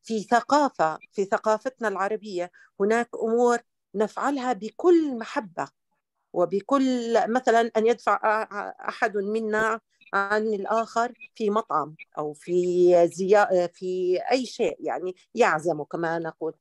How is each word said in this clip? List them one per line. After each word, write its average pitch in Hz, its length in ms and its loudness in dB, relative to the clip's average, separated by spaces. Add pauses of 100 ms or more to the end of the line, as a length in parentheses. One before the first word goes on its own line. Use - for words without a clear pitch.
في 220 200 -4
ثقافة، 233 760 2 (120)
في 196 120 -2
ثقافتنا 214 640 -2
العربية 196 600 -4 (300)
هناك 226 280 2 (140)
أمور 240 360 2 (360)
نفعلها 247 580 -2
بكل 277 680 2
محبة 190 500 -8 (640)
وبكل، 233 840 0 (180)
مثلًا 233 440 2
أن 220 100 2
يدفع 226 300 2
أ-، 214 280 0
أ-، - 440 -10
أحد 220 280 -4
منا 220 640 -2 (340)
عن 202 280 0 (120)
الآخر 226 600 -2 (200)
في 208 160 -2
مطعم 156 460 -2 (220)
أو 151 160 -6
في 175 180 -8 (560)
زيا-، 185 680 2
في 185 440 -2 (120)
أي 262 160 0
شيء، 175 340 -4
يعني 160 340 -6 (200)
يعزم 165 500 0
كما 165 340 -4
نقول. 160 420 -8